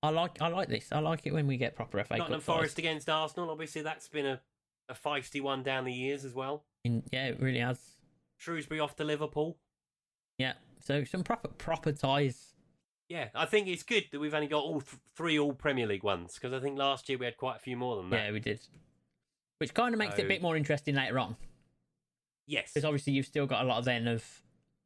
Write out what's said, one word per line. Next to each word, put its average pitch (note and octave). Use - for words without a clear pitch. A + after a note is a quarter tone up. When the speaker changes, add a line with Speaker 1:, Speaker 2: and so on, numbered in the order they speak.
Speaker 1:
I D3+
like, E3+
I E3
like F3+
this. A#2+
I D3
like D#3+
it D3
when D3+
we C3+
get A#2+
proper G#2+
F G2+
A A2+
Speaker 2:
Nottingham D#3+
Speaker 1:
Cup -
ties. E3+
Speaker 2:
Forest D#3+
against D#3+
Arsenal. D#3+
Obviously, D#3
that's D#3
been D3
a, C3+
a B2+
feisty C#3+
one C3+
down C3
the B2+
years C3+
as B2
well. C3+
Speaker 1:
In, A#2
yeah, C3
it -
really C3
has. B2
Speaker 2:
Shrewsbury D#3
off D3
to D#3
Liverpool. D3+
Speaker 1:
Yeah, C3
so C#3+
some F#3
proper, -
proper -
ties. C#3
Speaker 2:
Yeah, D3+
I D#3
think G#3
it's F3
good A3
that C#3+
we've D3+
only D3+
got D3+
all D3+
th-, C3
three D#3+
all C#3+
Premier C3
League G2+
ones, F2+
'cause B2+
I C3
think C#3
last C#3
year C3
we B2
had A#2
quite B2+
a -
few B2+
more B2
than F2+
that. G#2+
Speaker 1:
Yeah, G#2
we G#2+
did. A2+
Which -
kinda A#3
makes G#3
it G#3
a -
Speaker 2:
So G3
Speaker 1:
bit F#3+
more E3+
interesting D3
later C3
on. A2+
Speaker 2:
Yes. C#3
Speaker 1:
'Cause D3+
obviously C#3+
you've C3+
still D3
got B2
a C3
lot A#2+
then A#2+
of, A#2